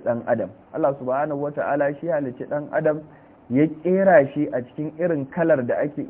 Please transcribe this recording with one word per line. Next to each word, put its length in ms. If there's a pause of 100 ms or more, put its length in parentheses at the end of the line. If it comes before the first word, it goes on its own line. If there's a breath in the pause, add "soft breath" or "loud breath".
ɗan 220
adam. 220 (240)
Allah 260
subhanahu 420
wata'ala 580
shi 60
ya 160
halicci 240
ɗan 260
adam, 300 (480 loud breath)
ya 160 (180)
ƙera 500
shi 200
a 80
cikin 380
irin 320
kalar 340
da 160
ake, 280